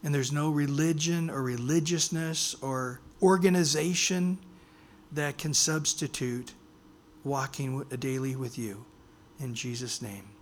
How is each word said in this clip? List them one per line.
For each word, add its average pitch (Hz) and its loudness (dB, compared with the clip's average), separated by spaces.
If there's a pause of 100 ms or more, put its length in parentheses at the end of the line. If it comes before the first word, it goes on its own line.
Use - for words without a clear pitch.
And 143 0
there's 135 2
no 147 2
religion 156 2
or 135 -2
religiousness 156 0
or 131 -4 (200)
organization 180 4 (720)
that 147 -2
can 151 -2
substitute 135 0 (720)
walking 135 -2
w-, 135 -8
daily 131 -2
with 127 -6
you. 110 -8 (560)
In 123 -6
Jesus' 120 -6
name 101 -10 (200)